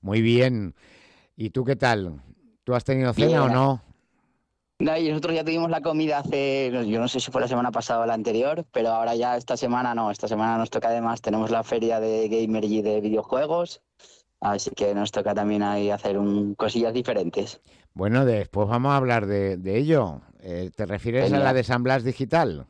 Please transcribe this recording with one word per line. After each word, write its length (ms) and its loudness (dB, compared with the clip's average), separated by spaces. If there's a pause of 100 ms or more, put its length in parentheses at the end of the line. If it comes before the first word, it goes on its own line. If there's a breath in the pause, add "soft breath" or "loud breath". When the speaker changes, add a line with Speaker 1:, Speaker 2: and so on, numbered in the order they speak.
Speaker 1:
Muy 200 2
bien. 540 2 (600 soft breath)
¿Y 160 -6
tú 120 -2
qué 120 0
tal? 460 0 (420)
¿Tú 120 0
has 80 0
tenido 300 2
cena 140 4
Speaker 2:
Bien. 120 4
Speaker 1:
o 100 4
no? 320 2 (960)
Speaker 2:
No, 180 2
y 120 0
nosotros 260 -2
ya 80 -2
tuvimos 260 0
la 120 -2
comida 380 0
hace, 520 0 (160)
yo 120 0
no 80 0
sé 120 -2
si 120 -6
fue 80 0
la 80 0
semana 240 0
pasada 300 -2
o 60 0
la 80 0
anterior, 560 0
pero 180 0
ahora 260 0
ya 220 0
esta 180 -4
semana 380 -2
no, 160 -2
esta 180 -6
semana 300 0
nos 140 -2
toca 160 -2
además, 340 -2
tenemos 300 -2
la 120 0
feria 360 0
de 280 0
Gamergy 540 0
de 180 0
videojuegos, 840 -2 (560 soft breath)
así 320 -2
que 240 0
nos 160 -2
toca 240 -2
también 260 0
ahí 300 0
hacer 260 -2
un, 380 0
cosillas 400 0
diferentes. 680 -2 (320 soft breath)
Speaker 1:
Bueno, 320 2
después 420 0
vamos 260 0
a 40 4
hablar 300 2
de, 300 0
de 200 -2
ello. 440 2 (180)
Eh, 360 -8
¿te 120 -4
refieres 380 -2
a 20 2
Speaker 2:
Genial. 160 2
Speaker 1:
la 100 2
de 100 2
San 200 0
Blas 200 2
Digital? 680 0